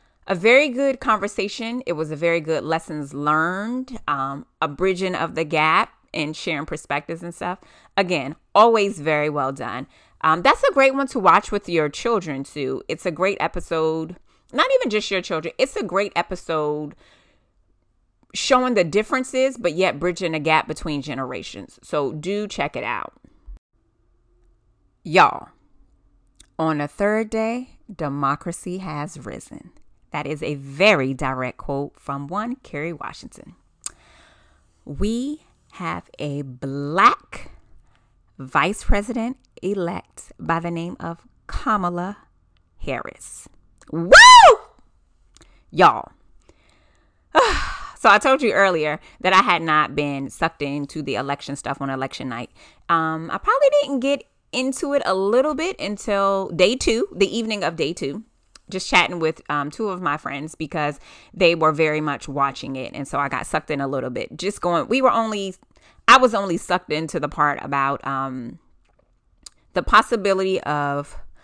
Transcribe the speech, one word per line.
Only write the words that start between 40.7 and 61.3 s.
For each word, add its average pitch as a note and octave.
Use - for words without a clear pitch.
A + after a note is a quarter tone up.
name E3+
of E3+
Kamala F#3
Harris. -
Woo! E4+
Y'all. D3
<sighs> D#4
So -
I G3+
told C4
you A#3
earlier E3
that F#3
I F#3+
had E3+
not D3+
been C#3+
sucked -
into C#3+
the C3+
election C#3
stuff -
on C3+
election C3
night. A#2+
Um, D#3+
I -
probably C5+
didn't C#4
get C#4
into C4
it C#4+
a F#3+
little A#3+
bit E4
until G3
day F#3
two, B3+
the G3
evening A3
of D#3+
day D#3
two, D#3+
just -
chatting F3
with, D#3+
um, D3
two A3
of F#3
my D3+
friends C#3
because D3+